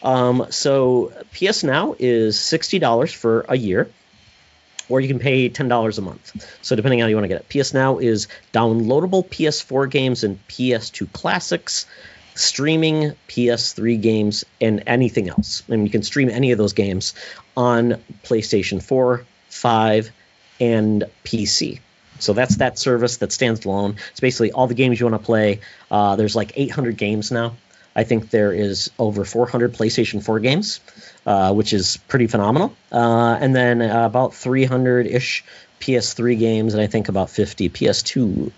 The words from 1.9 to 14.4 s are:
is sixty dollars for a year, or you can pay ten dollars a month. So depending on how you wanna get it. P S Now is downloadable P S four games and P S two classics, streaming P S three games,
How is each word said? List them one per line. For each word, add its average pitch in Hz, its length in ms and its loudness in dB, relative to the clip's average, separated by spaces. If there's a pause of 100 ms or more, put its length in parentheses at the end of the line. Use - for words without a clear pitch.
is 113 400 0
sixty - 420 -2
dollars 131 340 0
for 113 340 0
a 127 80 0
year, 107 340 -2 (1000)
or 131 100 2
you 135 80 -2
can 131 120 -2
pay 131 300 2
ten 123 200 -4
dollars 113 280 0
a 110 40 -6
month. - 440 -12 (160)
So - 140 -2
depending 120 260 2
on 117 40 2
how 110 40 2
you 107 60 2
wanna 104 140 0
get 90 100 -4
it. - 100 -20
P 143 100 -2
S 135 140 -2
Now 135 260 2
is 113 280 0 (260)
downloadable 123 760 2
P - 180 -2
S 147 140 -2
four 135 260 -2
games 131 360 0
and 98 240 -2
P 127 260 -2
S 113 160 -4
two - 180 -8
classics, - 760 -4 (500)
streaming 156 760 0 (140)
P 120 220 0
S 117 240 -2
three 113 240 0
games, 107 460 0 (160)